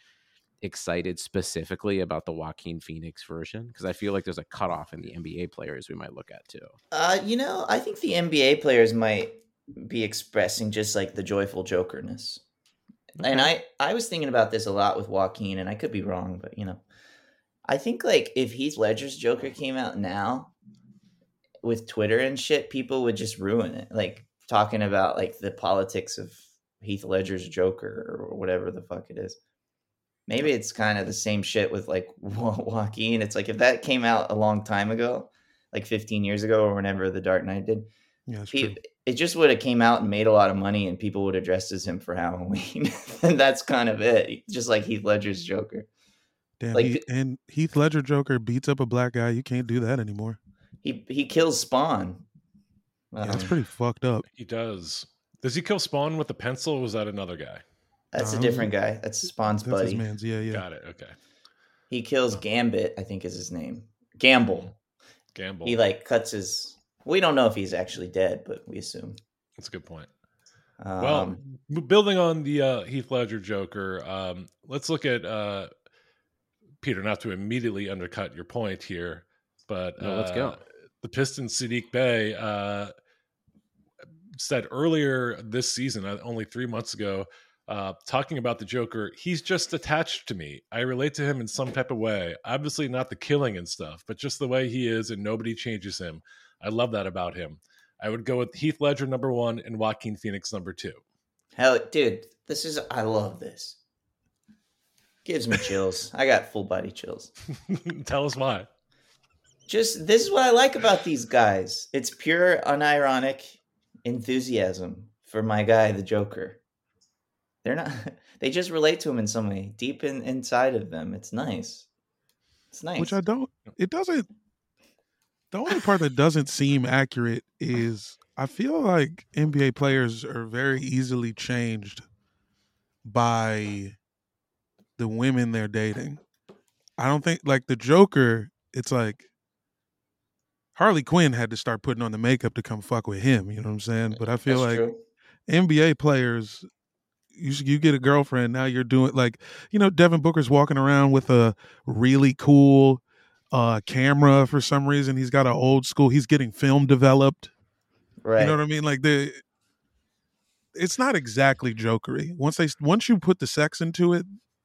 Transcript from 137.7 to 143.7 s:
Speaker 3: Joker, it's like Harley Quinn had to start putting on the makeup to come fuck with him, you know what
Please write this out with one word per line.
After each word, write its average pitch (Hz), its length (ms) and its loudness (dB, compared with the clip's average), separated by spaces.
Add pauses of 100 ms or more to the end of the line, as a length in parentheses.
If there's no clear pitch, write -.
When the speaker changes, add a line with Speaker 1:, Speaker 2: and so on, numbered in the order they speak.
Speaker 3:
Joker, 123 720 4 (220)
it's 131 200 -6
like 113 320 -2 (1500)
Harley 175 280 6
Quinn 156 300 6
had 117 180 0
to 113 60 -6
start 113 260 -4
putting 120 200 -2
on 110 100 -2
the 107 60 -6
makeup 120 360 2
to 113 80 -4
come 107 180 -6
fuck 117 260 -2
with 98 160 -6
him, 113 280 4
you 107 60 -8
know 113 120 -6
what 107 60 -4